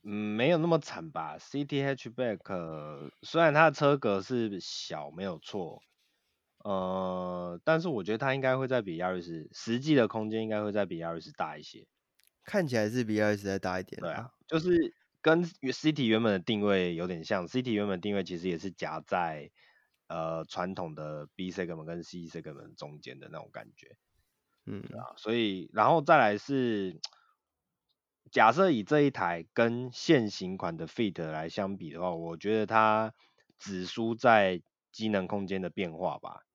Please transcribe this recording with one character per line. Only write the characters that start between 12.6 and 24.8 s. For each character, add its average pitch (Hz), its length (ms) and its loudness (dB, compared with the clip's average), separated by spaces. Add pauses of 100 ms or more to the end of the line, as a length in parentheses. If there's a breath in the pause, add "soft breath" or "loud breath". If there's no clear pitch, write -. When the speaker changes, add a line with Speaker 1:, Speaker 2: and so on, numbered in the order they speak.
Speaker 2:
起 120 80 -2
来 107 140 4
是 120 160 0
比 107 140 2
Yaris 104 240 2
再 98 140 -2
大 92 220 -2
一 95 40 -6
点 - 200 -12
啊。 87 40 -4
Speaker 1:
对 82 60 -4
啊， 120 180 -8 (160)
就 160 120 0
是 170 360 2 (260)
跟 165 220 6
City 151 640 -2
原 110 180 4
本 113 80 4
的 98 80 2
定 104 220 0
位 92 340 4
有 85 100 -2
点 87 200 -6
像。 95 220 0
City 123 260 -2
原 104 120 2
本 98 140 -2
定 101 160 -2
位 98 80 0
其 87 140 -6
实 85 100 -4
也 85 100 -2
是 92 140 -8
夹 80 340 -8
在， 80 460 -4 (560 soft breath)
呃， 82 380 -6
传 92 280 -6
统 87 220 -8
的 76 400 -10
B 92 160 -6
segment 85 320 -6
跟 85 200 -10
C 90 160 -14
segment 78 560 -14
中 73 260 -16
间 65 180 -16
的 - 100 -20
那 - 80 -14
种 110 140 -14
感 - 240 -16
觉。 - 220 -20 (680)
Speaker 2:
嗯。 107 160 -10